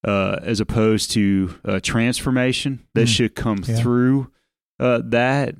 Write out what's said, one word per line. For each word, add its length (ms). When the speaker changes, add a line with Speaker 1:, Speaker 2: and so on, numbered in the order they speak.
Speaker 1:
uh, 380
as 180
opposed 520
to, 520
uh, 200
transformation 1120
that 100
Speaker 2:
Mm. 100
Speaker 1:
should 200
come 320
Speaker 2:
Yeah. 80
Speaker 1:
through, 560
uh, 260
that, 540